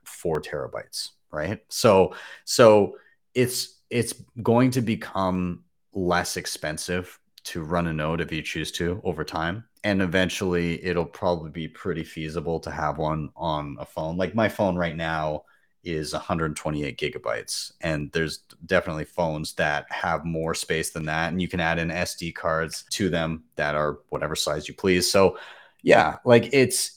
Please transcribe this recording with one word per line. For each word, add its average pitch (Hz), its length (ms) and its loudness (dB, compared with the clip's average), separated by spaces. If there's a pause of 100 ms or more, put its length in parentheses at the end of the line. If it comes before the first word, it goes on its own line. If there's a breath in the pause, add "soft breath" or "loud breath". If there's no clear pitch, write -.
four 80 340 -4
terabytes, - 680 -10 (220)
right? 78 360 -4
So, 95 480 6 (300 loud breath)
so 107 500 6 (380 loud breath)
it's, - 560 -2
it's 120 240 -2 (280)
going 120 300 4
to 127 100 0
become 92 840 -2 (260)
less 90 460 0
expensive 87 800 -6 (240)
to - 180 -8
run 85 260 0
a 82 60 -2
node 78 280 -2
if 80 100 -6
you 80 100 -4
choose 78 300 -6
to 90 320 -2
over 78 220 -4
time. 87 400 -4 (180)
And 98 180 2
eventually 87 800 0
it'll 87 220 0
probably 80 480 -2
be 80 160 -8
pretty 80 380 -6
feasible 78 560 -6
to 80 100 -8
have 76 260 -2
one 78 380 -2
on 76 420 -4
a - 80 -12
phone. 80 300 -6
Like, 92 180 -2
my 110 140 4
phone 95 300 2
right 85 180 0
now 80 480 -2 (400 soft breath)
is 78 300 -4
a 73 60 -4
hundred 80 360 -2
twenty-eight 73 420 -4
gigabytes. - 840 -6
And 76 320 -2
there's 80 240 -2 (280)
definitely 82 400 0
phones 78 500 -4
that 73 360 0
have 82 320 -2
more 82 300 -2
space - 380 -2
than 80 160 -6
that. 80 260 0
And 92 80 0
you 87 80 -2
can 90 100 -4
add 82 200 2
in 82 120 -2
S 85 240 -4
D 82 160 -6
cards 80 600 -2
to 98 180 0
them 82 340 -2 (140)
that 73 180 0
are 76 320 0
whatever 76 300 -4
size 76 320 -2
you 76 40 -14
please. 90 380 2
So 95 260 6 (440 loud breath)
yeah, 80 440 6
like, 120 260 8
it's, 131 460 4